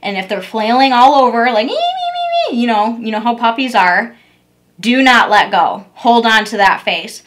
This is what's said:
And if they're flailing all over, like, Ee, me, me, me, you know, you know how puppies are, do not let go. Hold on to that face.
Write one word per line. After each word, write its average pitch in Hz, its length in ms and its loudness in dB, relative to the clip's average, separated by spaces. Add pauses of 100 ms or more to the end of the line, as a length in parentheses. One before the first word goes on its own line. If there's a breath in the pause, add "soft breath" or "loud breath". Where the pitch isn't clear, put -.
And 202 160 -8
if 190 100 -6
they're 196 140 -6
flailing 233 520 0
all 254 220 4
over, 240 360 2
like, 220 140 0
Ee, 277 40 -4
me, 466 60 -6
me, 698 760 -4
me, 240 100 -4
you 240 60 0
know, 226 320 0
you 220 120 -8
know 214 80 -4
how 233 160 -2
puppies 233 400 -4
are, 190 400 0 (640 soft breath)
do 240 220 0
not 247 280 4
let 208 220 2
go. 190 420 0
Hold 233 320 2
on 220 200 2
to 214 120 -10
that 196 260 2
face. 180 440 -8